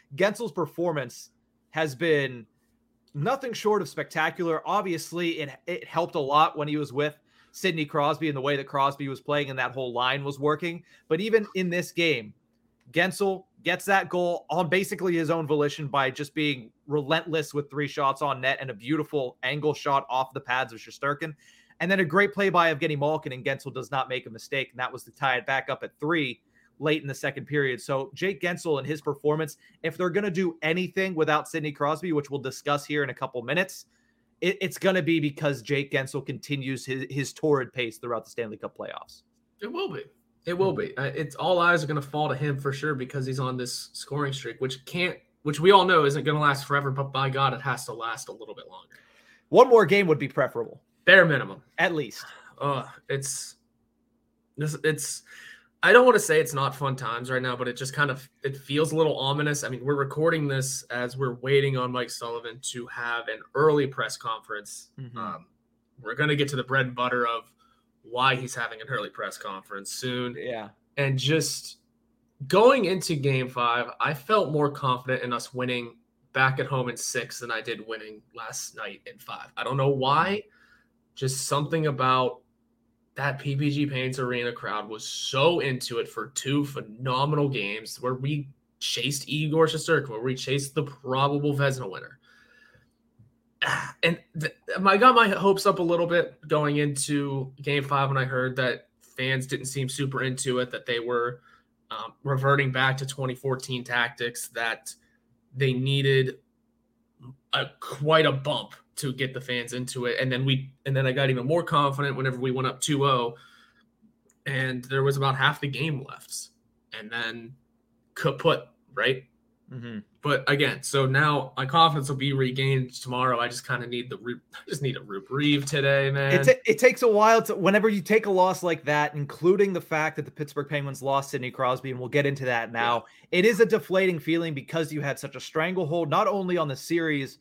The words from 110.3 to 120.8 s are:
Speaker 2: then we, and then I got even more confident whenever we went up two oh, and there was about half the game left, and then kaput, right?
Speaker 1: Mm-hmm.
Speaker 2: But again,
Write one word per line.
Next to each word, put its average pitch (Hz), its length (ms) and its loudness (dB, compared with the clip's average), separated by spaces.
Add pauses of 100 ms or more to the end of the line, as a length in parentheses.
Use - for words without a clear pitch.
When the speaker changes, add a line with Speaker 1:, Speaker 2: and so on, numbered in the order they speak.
Speaker 2:
then 127 140 -2
we, 135 280 0 (140)
and 135 80 -2
then 135 120 2
I 127 60 0
got 131 180 2
even 123 160 -2
more 165 160 2
confident 143 540 0
whenever 131 220 -4
we 131 120 -2
went 131 180 -2
up - 120 -8
two 139 260 2
oh, 120 300 2 (1080)
and 131 380 -2
there 135 180 0
was 139 140 2
about 135 180 2
half 139 260 2
the 147 80 -4
game 139 380 -4
left, - 440 -14 (480)
and 107 120 -14
then 117 440 -6 (600)
kaput, - 540 0 (240)
right? 131 320 0 (480)
Speaker 1:
Mm-hmm. 117 280 -12 (200)
Speaker 2:
But 139 280 -2
again, 139 340 2